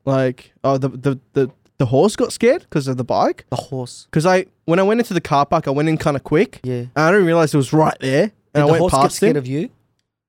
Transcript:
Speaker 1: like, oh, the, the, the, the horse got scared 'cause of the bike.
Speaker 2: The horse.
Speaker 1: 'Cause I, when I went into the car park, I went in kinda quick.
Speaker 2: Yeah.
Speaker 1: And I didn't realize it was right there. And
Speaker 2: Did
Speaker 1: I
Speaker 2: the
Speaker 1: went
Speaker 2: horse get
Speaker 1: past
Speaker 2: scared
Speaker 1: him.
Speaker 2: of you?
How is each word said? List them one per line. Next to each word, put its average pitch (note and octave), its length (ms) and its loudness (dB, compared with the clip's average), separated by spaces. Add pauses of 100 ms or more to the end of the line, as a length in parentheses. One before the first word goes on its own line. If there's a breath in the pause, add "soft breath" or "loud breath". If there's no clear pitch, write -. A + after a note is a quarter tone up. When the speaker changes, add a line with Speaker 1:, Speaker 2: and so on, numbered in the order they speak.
Speaker 1:
like, C3 480 -2 (120)
oh, C3+ 120 0
the, C3 120 -2
the, C3 300 -4 (140)
the, C3+ 180 0 (280)
the C3+ 80 0
horse C#3+ 300 2
got A#3+ 160 -2
scared C4 360 0
'cause C3+ 200 -4
of B2+ 100 -4
the B2 60 -4
bike. D#3 440 -2
Speaker 2:
The B2 80 -8
horse. - 540 -10
Speaker 1:
'Cause D#3 160 0
I, F#3 200 2 (200)
when E3 120 0
I F#3+ 40 2
went G#3+ 180 2
into A3 140 -4
the E3 80 -2
car C#3+ 240 0
park, E3 200 -2
I D3 40 -2
went D3 180 -2
in D#3+ 80 0
kinda C#3+ 240 -2
quick. - 420 -2
Speaker 2:
Yeah. B2+ 120 -6
Speaker 1:
And B2 220 -8
I D#3 140 2
didn't G3 160 4
realize E3 280 2
it D3+ 40 2
was C3 140 0
right D#3 280 2
there. D3 320 0 (220)
And - 0 -
Speaker 2:
Did D3 80 2
Speaker 1:
I C#3+ 40 2
Speaker 2:
the D3 60 2
Speaker 1:
went E3 80 2
Speaker 2:
horse F3 120 0
get C3+ 80 2
Speaker 1:
past - 160 0
Speaker 2:
scared E3 200 2
Speaker 1:
him. - 20 -4
Speaker 2:
of B2+ 80 -8
you? D3 240 -6 (580)